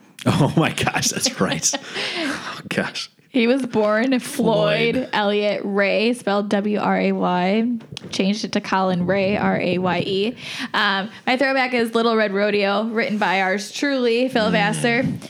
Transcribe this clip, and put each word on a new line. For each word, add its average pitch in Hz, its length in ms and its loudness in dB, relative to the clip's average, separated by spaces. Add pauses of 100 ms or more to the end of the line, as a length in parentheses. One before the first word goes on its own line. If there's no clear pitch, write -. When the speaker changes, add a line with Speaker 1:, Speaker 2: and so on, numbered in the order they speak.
(260)
Speaker 1:
Oh 165 320 2
my 156 160 4
gosh, - 360 -2
that's - 300 -4
right. 160 400 0
Speaker 2:
<laughs> - 40 -16 (340)
Speaker 1:
Oh - 500 -6
gosh. - 420 -4 (200)
Speaker 2:
He 233 180 2
was 254 180 2
born 226 540 0
Floyd 220 760 2
Speaker 1:
Floyd. 254 180 -2
Speaker 2:
Elliott 208 500 0
Ray, 202 500 2
spelled 202 360 -2
W 208 300 0
R 190 200 2
A 190 140 2
Y. 190 640 0 (320)
Changed 202 340 -2
it 202 100 -8
to 208 80 0
Colin 190 440 0
Ray, 190 320 2
R 190 200 2
A 180 200 0
Y 180 220 0
E. 196 360 -2 (380)
Um, 202 360 0 (160)
my 254 120 2
throwback 262 360 2
is 233 220 0
Little 233 220 4
Red 214 160 2
Rodeo, 202 520 2
written 214 320 -2
by 190 240 2
ours 190 300 -2
truly, 254 580 0
Phil 226 180 2
Speaker 1:
Mm. - 40 2
Speaker 2:
Vassar. 226 520 2 (260)